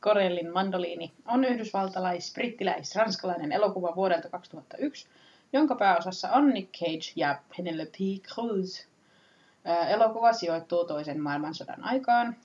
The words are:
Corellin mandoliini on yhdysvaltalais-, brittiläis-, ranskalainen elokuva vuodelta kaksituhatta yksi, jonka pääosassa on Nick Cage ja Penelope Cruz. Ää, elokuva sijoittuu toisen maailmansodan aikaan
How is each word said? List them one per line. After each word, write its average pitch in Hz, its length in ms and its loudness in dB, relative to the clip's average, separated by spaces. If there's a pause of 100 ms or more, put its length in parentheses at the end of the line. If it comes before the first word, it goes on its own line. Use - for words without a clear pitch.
Corellin 180 520 2
mandoliini 175 600 -2 (140)
on 254 180 2
yhdysvaltalais-, 190 880 -2
brittiläis-, 196 600 -4
ranskalainen 180 560 -2
elokuva 190 440 0
vuodelta 180 320 0
kaksituhatta - 480 -14
yksi, - 300 -6 (460)
jonka 277 220 4
pääosassa 185 560 2
on 285 200 6
Nick 202 220 -2
Cage 160 440 -4
ja 143 220 0 (180)
Penelope 180 640 -4 (140)
Cruz. 202 500 -4 (800)
Ää, 170 240 0
elokuva 226 440 6
sijoittuu 170 520 -2
toisen 151 360 -4
maailmansodan 151 640 -6
aikaan 240 600 2